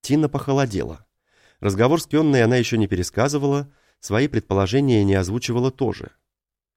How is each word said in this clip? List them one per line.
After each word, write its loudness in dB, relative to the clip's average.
Тина 0
похолодела. -4
Разговор 2
с -12
Кенной 2
она 4
еще 0
не 2
пересказывала, -2
свои -2
предположения 0
не 2
озвучивала -2
тоже. -6